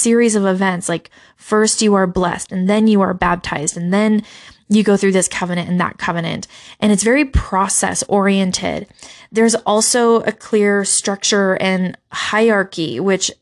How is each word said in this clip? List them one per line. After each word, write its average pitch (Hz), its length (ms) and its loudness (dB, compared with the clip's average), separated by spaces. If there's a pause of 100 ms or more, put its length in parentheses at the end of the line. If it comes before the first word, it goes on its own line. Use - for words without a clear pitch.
series 233 300 2
of 196 100 0
events, 185 440 -2
like, 165 200 -6 (260)
first 214 460 0
you 208 140 4
are 190 120 2
blessed, 180 440 -4
and 185 180 -2
then 214 180 4
you 208 140 4
are 185 120 0
baptized, 175 640 -4
and 175 160 -4
then 214 300 2 (440)
you 214 160 2
go 202 140 2
through 196 160 2
this 185 140 2
covenant 175 420 -6
and 180 100 0
that - 180 -4
covenant. 170 500 -6 (320)
And 208 120 2
it's 202 120 0
very 262 220 2
process 190 760 -2
oriented. 196 840 0 (440)
There's 226 240 2
also 226 640 2
a 214 100 -2
clear 202 540 0
structure 196 760 -2
and 185 380 -2 (140)
hierarchy, 196 880 -2
which 190 320 -2 (100)